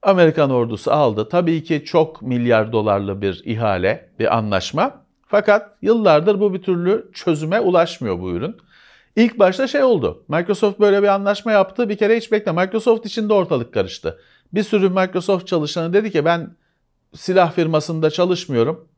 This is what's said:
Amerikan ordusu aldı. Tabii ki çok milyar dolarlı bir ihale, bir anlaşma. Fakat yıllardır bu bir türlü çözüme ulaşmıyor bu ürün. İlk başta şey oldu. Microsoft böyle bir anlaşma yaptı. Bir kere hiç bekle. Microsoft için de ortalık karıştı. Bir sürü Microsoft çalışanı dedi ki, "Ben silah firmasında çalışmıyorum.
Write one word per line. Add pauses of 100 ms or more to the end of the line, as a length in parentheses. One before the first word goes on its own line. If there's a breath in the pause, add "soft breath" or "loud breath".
Amerikan
ordusu
aldı.
Tabii
ki
çok
milyar
dolarlı
bir
ihale,
bir
anlaşma. (220)
Fakat
yıllardır
bu
bir
türlü
çözüme
ulaşmıyor
bu
ürün. (600 soft breath)
İlk
başta
şey
oldu.
Microsoft
böyle
bir
anlaşma
yaptı.
Bir
kere
hiç
bekle.
Microsoft
için
de
ortalık
karıştı. (360 soft breath)
Bir
sürü
Microsoft
çalışanı
dedi
ki,
"Ben (580)
silah
firmasında
çalışmıyorum.